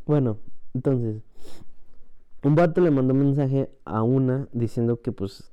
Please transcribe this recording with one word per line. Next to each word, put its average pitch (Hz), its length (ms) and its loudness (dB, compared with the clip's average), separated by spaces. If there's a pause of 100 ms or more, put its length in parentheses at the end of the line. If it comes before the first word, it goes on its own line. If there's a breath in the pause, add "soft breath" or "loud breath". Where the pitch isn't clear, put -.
Bueno, 131 320 2 (340)
entonces, 120 500 -2 (1200 loud breath)
un 143 120 4
vato 170 260 4
le 175 100 4
mandó 135 220 4
un 135 80 4
mensaje 139 500 2 (140)
a 107 180 -2
una 131 500 2
diciendo 117 500 0
que, 120 100 -4
pues, - 400 -10